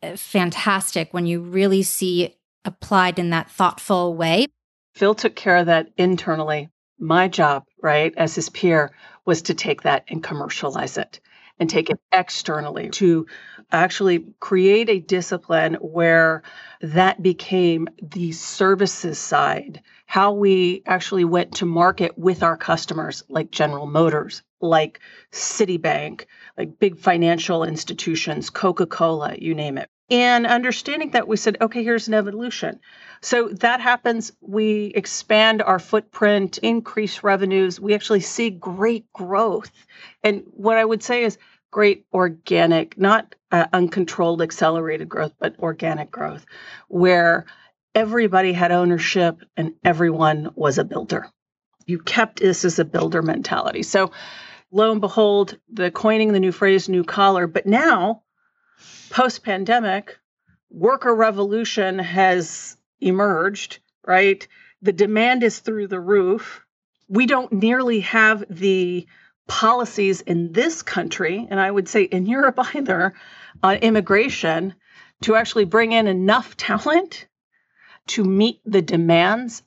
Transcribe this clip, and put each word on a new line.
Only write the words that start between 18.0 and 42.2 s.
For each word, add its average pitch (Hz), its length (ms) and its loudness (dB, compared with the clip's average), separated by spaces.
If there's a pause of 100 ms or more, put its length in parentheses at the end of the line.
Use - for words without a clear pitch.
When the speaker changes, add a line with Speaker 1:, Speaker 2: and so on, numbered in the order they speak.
Speaker 2:
the 170 300 -8
services 190 840 -2
side, 147 600 -2 (260)
how 202 260 2
we 190 540 2
actually 185 380 0
went 170 300 0
to 175 120 -4
market 170 520 0
with 175 240 0
our 165 140 2
customers, 160 720 -6
like 151 220 -6
General 147 360 -2
Motors, 151 560 0 (180)
like 160 400 0 (300)
Citibank, 160 960 -4 (340)
like 160 200 -8
big 190 200 0
financial 170 640 2
institutions, 160 880 -6
Coca-Cola, 165 880 -2
you 160 160 -4
name 147 240 -6
it. - 100 -12 (220)
And 247 380 2
understanding 254 640 -2
that, 240 160 0
we 214 80 0
said, 208 240 -2
"Okay, 226 240 -2
here's 226 240 -2
an 220 60 -2
evolution." 202 640 -4 (400)
So 240 280 0
that 240 320 0
happens. 240 600 -2
We 214 460 -2
expand 214 760 0
our 190 160 2
footprint, 208 800 0
increase 226 640 -4
revenues. 190 560 0
We 202 160 0
actually 208 260 0
see 233 300 -4
great 196 640 -4
growth. 202 580 -2 (540)
And 202 220 0
what 220 320 0
I 226 60 4
would 220 200 -2
say 247 180 0
is 220 160 -2 (320)
great 208 420 2
organic, 165 840 0